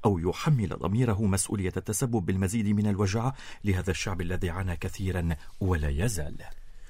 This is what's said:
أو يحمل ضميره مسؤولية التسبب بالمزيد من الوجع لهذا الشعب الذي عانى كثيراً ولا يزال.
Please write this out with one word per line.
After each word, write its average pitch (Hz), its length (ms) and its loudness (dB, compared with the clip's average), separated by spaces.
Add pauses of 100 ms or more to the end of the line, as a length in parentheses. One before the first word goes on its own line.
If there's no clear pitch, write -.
أو 98 140 6
يحمل 101 500 2
ضميره 110 560 2
مسؤولية 95 520 0
التسبب 110 520 -2
بالمزيد 98 380 2
من 104 200 4
الوجع 104 440 2 (320)
لهذا 95 280 2
الشعب 90 300 -2
الذي 87 280 0
عانى 87 260 -2
كثيراً 87 600 -2 (240)
ولا 82 300 2
يزال. 78 460 0 (540)